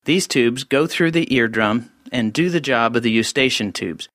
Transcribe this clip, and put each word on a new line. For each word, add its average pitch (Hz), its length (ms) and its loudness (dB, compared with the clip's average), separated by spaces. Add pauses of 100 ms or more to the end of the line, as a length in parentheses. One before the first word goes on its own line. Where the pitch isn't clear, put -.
These 180 220 0
tubes 123 360 0
go 147 240 0
through 165 240 0
the 165 220 0
eardrum 113 580 0 (200)
and 110 220 -2
do 170 160 0
the 170 100 0
job 120 360 0
of 117 80 0
the 117 80 0
eustachian 113 600 0
tubes, - 440 -8